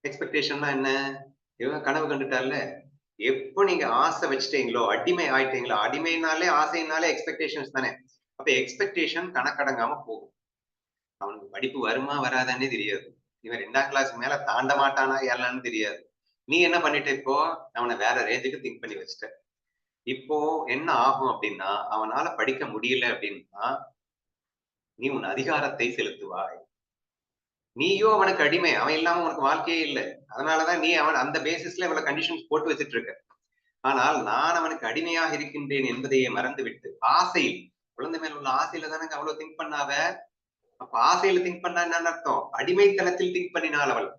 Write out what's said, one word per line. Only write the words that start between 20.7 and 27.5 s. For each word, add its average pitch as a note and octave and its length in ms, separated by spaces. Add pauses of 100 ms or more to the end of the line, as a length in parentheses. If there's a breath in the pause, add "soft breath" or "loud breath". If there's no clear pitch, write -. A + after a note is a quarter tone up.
ஆகும் C3+ 300
அப்படின்னா, G2 380 (200)
அவனால A2+ 360 (100)
படிக்க C3 300
முடியல B2 420
அப்படின்னா, G2+ 560 (1400)
நீ B2+ 100
உன் A#2 160
அதிகாரத்தை C3+ 640
செலுத்துவாய். G2 680 (1160)